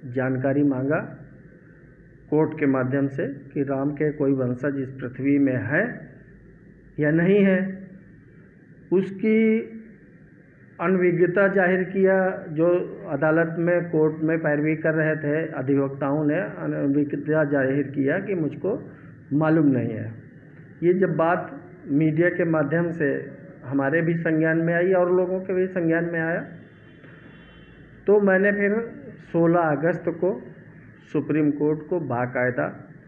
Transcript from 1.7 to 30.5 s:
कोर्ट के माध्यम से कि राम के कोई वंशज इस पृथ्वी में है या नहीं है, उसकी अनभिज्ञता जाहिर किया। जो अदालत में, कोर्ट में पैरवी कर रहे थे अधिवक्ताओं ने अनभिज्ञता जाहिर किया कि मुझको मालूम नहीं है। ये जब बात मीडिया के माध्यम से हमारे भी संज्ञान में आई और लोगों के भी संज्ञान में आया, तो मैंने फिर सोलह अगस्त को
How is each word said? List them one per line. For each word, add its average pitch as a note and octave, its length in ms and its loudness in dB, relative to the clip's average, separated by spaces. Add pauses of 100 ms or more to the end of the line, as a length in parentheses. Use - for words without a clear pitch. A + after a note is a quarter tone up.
कोर्ट D3+ 300 0
के D3 60 2
माध्यम C3+ 420 0
से D#3+ 180 -6
कि C4 360 -8
राम C#3 280 -2
के D3 220 -2
कोई C#3+ 200 0
वंशज C3 480 -2
इस B2+ 100 -6
पृथ्वी C3 480 -2
में C3+ 180 2
है - 540 -4 (880)
या D3 120 2
नहीं F#3 340 4
है, F#3+ 440 0 (1040)
उसकी A3 680 2 (1200)
अनभिज्ञता F3+ 680 4
जाहिर F#3 360 2
किया। F#3+ 460 2
जो E3 380 0 (400)
अदालत D#3+ 500 2
में, E3+ 320 0
कोर्ट D#3 320 2
में D#3+ 160 0
पैरवी D#3 380 0
कर D#3 180 0
रहे D#3 220 0
थे D3+ 360 -2
अधिवक्ताओं C#3 720 0
ने D3+ 160 2
अनभिज्ञता D3+ 1040 -2
जाहिर C#3 380 0
किया C#3 360 -2
कि G3+ 160 -6
मुझको F3+ 560 -4 (420)
मालूम D#3 340 4
नहीं A#2 260 2
है। A2 220 -8 (680)
ये F3 120 4
जब F3+ 220 0
बात E3+ 440 0 (260)
मीडिया D#3 440 2
के F#3 140 -2
माध्यम E3 460 0
से C#3 460 -4 (280)
हमारे C#3 380 0
भी E3+ 120 0
संज्ञान D#3+ 440 0
में E3 160 0
आई F3+ 180 2
और F3+ 200 2
लोगों F#3 280 0
के F#3+ 120 -8
भी F#3 140 0
संज्ञान E3+ 380 0
में E3+ 160 -4
आया, E3 240 -4 (1600)
तो G#3 140 6
मैंने G3 320 4
फिर G#3 420 -2 (380)
सोलह E3+ 280 4
अगस्त D#3+ 480 0
को F3+ 340 -2 (720)